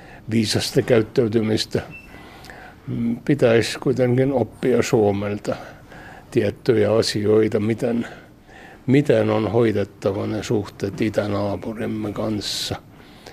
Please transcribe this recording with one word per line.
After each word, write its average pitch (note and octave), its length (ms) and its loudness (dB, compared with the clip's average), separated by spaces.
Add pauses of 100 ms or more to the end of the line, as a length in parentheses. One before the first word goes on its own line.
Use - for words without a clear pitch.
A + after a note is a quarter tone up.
(300)
viisasta A2+ 520 0
käyttäytymistä. A2 1000 0 (1400)
Pitäisi A#2 540 2
kuitenkin B2+ 540 2
oppia A#2+ 500 0
Suomelta G#2 760 0 (760)
tiettyjä G#2+ 600 2
asioita, G#2+ 680 2
miten, A#2 460 -2 (800)
miten A#2+ 440 4
on G#2+ 220 0
hoidettava G#2 720 0
ne G#2+ 160 -4
suhteet G2+ 580 -4
itänaapurimme G#2 1120 -4
kanssa. G#2+ 640 -6 (560)